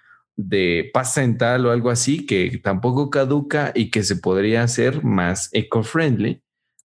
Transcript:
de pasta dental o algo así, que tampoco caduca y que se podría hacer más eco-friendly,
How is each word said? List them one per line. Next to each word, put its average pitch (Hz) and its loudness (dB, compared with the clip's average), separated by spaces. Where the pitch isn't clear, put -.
de 92 0
pasta 135 0
dental 123 2
o 120 2
algo 120 0
así, 131 0
que 90 0
tampoco 123 0
caduca 143 0
y 113 0
que 107 0
se 95 -2
podría 104 0
hacer 120 0
más 92 0
eco-friendly, 117 -2